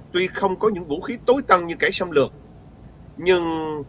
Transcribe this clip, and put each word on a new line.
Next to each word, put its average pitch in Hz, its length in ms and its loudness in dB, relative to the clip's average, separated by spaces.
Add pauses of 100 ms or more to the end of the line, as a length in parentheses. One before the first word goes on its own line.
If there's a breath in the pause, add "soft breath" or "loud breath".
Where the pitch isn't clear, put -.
(120)
tuy 180 160 0
không 185 320 -2
có 220 100 2
những 175 180 -4
vũ 151 140 -4
khí 247 240 -8
tối 262 220 4
tân 175 200 4
như 165 120 -4
kẻ 151 120 2
xâm 180 200 -2
lược, 139 200 2 (880)
nhưng 175 260 2 (460)